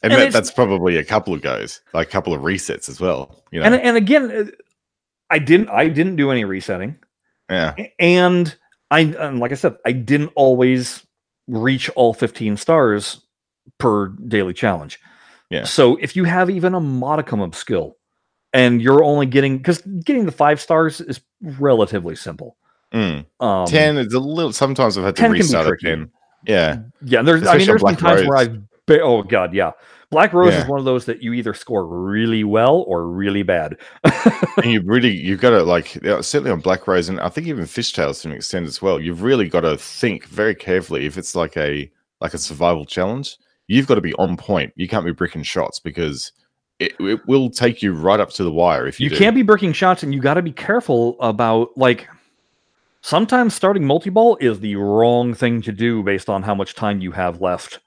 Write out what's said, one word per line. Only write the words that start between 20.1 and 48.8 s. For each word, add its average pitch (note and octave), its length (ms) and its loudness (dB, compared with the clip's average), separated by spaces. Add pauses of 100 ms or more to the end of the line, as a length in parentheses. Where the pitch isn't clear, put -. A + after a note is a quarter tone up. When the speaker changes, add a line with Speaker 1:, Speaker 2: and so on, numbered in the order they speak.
Speaker 2:
the D#3+ 80 -2
five D3 280 2
stars D#3+ 400 0
is C#3+ 200 -10 (220)
relatively A2+ 720 0
simple. - 400 -16 (360)
Speaker 1:
Mm. E2+ 320 -2 (160)
Speaker 2:
Um, G2 260 0
Speaker 1:
Ten D3+ 300 4
is A#2 160 -2
a B2+ 80 0
little, D3 320 -4
sometimes C3 460 0
I've F#2 60 -4
had G2 120 -2
to - 60 2
Speaker 2:
ten A3+ 80 4
can - 40 2
be F2+ 60 0
Speaker 1:
restart E2 260 2
at - 20 2 (100)
Speaker 2:
tricky. - 80 -8
Speaker 1:
ten. D#2 240 -4 (360)
Yeah. F2 320 2 (240)
Speaker 2:
Yeah, A#2+ 200 0
there's, E3 240 4
I F#3 100 4
mean, - 40 6
Speaker 1:
Especially - 20 4
on F#3+ 40 2
Speaker 2:
there's G#3 160 4
been G3 120 4
Speaker 1:
Black D3 40 -6
Speaker 2:
times F3+ 300 4
where C#3 100 4
Speaker 1:
Rose. B2 100 4
Speaker 2:
I've A2 140 -12 (240)
ba-, D#3 140 6
oh B2 220 2
God, F#2 320 -2
yeah. F#2 160 0 (400)
Black E3 240 4
Rose F3+ 180 6
is F#3 120 2
Speaker 1:
Yeah. B2+ 40 -8
Speaker 2:
one C#3 100 -2
of C3+ 60 -4
those B2+ 220 0
that A#2 160 -6
you A#2 100 -6
either A2 220 -4
score G2 320 -4
really G#2 580 -2
well A#2+ 420 4
or E2+ 220 -2
really G2 340 -2
bad. E2+ 360 -2 (260)
<laughs> - 140 4 (400)
Speaker 1:
And A#2+ 120 0
you A2 140 2
really, A2+ 320 2
you've F2+ 240 -4
gotta, A#2 220 6
like, E2+ 400 0
yeah, F#2 180 -2
certainly C3+ 300 -2
on E2 100 -2
Black F#2 260 -2
Rose, F2+ 220 0
and F#2+ 120 -8
I F2+ 100 -4
think E3 160 -8
even C3 180 -6
Fishtails - 560 -6
to E2 80 -12
an D2 60 -10
extent F2+ 320 -8
as C#2+ 160 -12
well, F#2 180 0
you've E2 220 -8
really A#2 260 2
gotta D#2+ 300 0
think - 480 -6
very G#2+ 280 -2
carefully E2+ 520 -4
if D2 100 -8
it's - 180 -12
like E2+ 220 -4
a, D2 340 -4 (300)
like E2 140 -8
a D#2+ 40 -8
survival D#2+ 460 -2
challenge. G#2 540 -6 (300)
You've C3 180 2
gotta G#2+ 160 2
be E2 140 -4
on F#2 200 0
point. E2+ 400 -2
You F2+ 120 -6
can't G2+ 180 -2
be E2+ 60 -4
bricking E2 300 -6
shots - 380 -6
because D2+ 520 -8 (460)
it, - 220 -4
it G#2 260 -4
will C3 220 2
take A#2+ 340 0
you G2 120 0
right F#2 260 2
up F#2+ 120 0
to G2 120 -4
the E2+ 80 -2
wire D#2 340 2